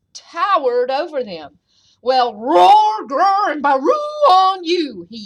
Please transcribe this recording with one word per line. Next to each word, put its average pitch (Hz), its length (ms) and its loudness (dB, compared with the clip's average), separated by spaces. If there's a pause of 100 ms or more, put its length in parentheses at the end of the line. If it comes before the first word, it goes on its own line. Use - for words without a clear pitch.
(140)
towered 285 760 -2
over 294 340 -6
them. 165 340 -16 (420)
Well, 247 340 0
roar, 370 760 4
grrr, 381 440 0
and 302 100 -6
baroo 587 680 0
on 381 340 2
you, 294 460 -6
he 233 160 -18